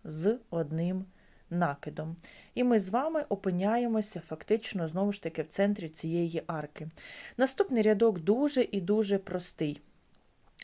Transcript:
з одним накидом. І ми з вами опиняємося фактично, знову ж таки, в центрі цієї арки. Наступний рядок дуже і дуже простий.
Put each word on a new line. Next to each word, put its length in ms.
з 340
одним 560
накидом. 640
І 80
ми 160
з 100
вами 400
опиняємося 920
фактично, 680
знову 240
ж 120
таки, 180
в 60
центрі 420
цієї 580
арки. 400
Наступний 440
рядок 380
дуже 520
і 100
дуже 360
простий. 640